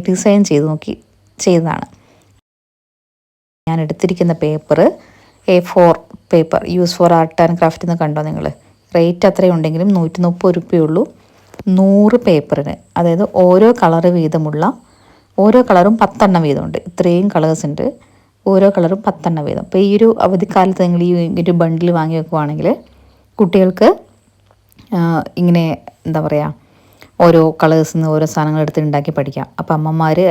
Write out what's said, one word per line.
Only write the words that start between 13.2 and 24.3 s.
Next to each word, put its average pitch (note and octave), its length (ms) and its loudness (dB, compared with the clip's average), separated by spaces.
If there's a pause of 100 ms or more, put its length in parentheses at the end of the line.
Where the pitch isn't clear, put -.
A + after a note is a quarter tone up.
ഓരോ F#3 260 6 (100)
കളർ E3 260 2 (120)
വീതമുള്ള, D#3 460 -2 (800)
ഓരോ A3+ 160 6 (100)
കളറും G3 320 4
പത്തെണ്ണം F#3+ 460 2
വീതമുണ്ട്. D3+ 300 -4 (120)
ഇത്രയും F3+ 440 0
കളേഴ്സ് D#3+ 340 0
ഉണ്ട്, D3 160 -6 (680)
ഓരോ G3 240 4
കളറും F#3 320 -2
പത്തെണ്ണം E3 400 -4
വീതം. - 200 -8
അപ്പോൾ F#3 200 0
ഈ - 100 0
ഒരു A3+ 100 4 (180)
അവധിക്കാലത്ത് F#3 600 0
നിങ്ങൾ F3 220 0
ഈ - 20 0 (340)
ഒരു F3 180 0
ബണ്ടിൽ E3 360 0
വാങ്ങി D#3+ 220 -4
വെക്കുവാണെങ്കിൽ D3+ 480 -6 (720)
കുട്ടികൾക്ക്, F#3+ 500 2 (1080)